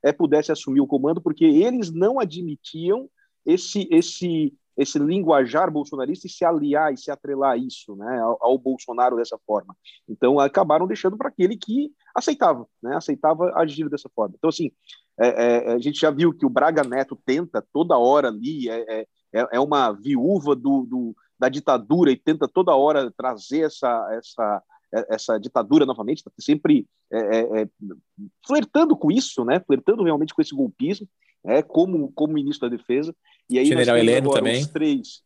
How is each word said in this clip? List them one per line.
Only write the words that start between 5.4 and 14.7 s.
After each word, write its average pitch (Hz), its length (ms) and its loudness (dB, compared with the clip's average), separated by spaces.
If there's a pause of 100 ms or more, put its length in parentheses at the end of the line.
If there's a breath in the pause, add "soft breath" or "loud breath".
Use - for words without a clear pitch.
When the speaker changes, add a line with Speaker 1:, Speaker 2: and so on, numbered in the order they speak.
Speaker 1:
bolsonarista 147 560 -8
e 170 40 -14
se - 140 -6
aliar 151 500 0
e 123 40 -8
se - 140 -12
atrelar 139 400 -4
a 120 60 0
isso, 123 380 -10
né, 120 240 -8
ao, 113 220 -2
ao 123 160 2
Bolsonaro 123 580 -2
dessa 117 300 -4
forma. 104 300 -4 (340 loud breath)
Então, 127 300 2
acabaram 151 480 2
deixando 202 300 -4
pra 262 120 -6
aquele 196 280 0
que 269 340 -4 (240 soft breath)
aceitava, 170 520 0 (140)
né, 127 140 -6
aceitava 160 600 0
agir 156 340 -2
dessa 139 260 -8
forma. 101 220 -2
Então, 160 120 0
assim, 156 220 -4 (480 loud breath)